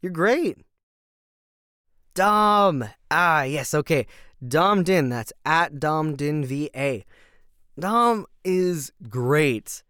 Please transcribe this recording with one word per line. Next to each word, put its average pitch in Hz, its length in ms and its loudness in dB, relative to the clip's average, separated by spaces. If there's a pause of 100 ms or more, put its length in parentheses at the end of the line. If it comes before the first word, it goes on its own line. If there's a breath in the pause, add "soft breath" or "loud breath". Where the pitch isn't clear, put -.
You're 185 100 -8
great. 202 460 0 (1600)
Dom. 202 680 4 (260)
Ah, 160 320 2
yes, 135 320 -4
okay. 147 320 0 (400 soft breath)
Dom 180 360 2
Din. 165 260 2
That's 120 240 -8 (120)
at 156 360 0
Dom 156 360 -2
Din 147 280 -2
V 139 320 -6
A. 131 280 -4 (760 soft breath)
Dom 220 480 0 (180)
is 180 480 -2 (160)
great. 127 800 -2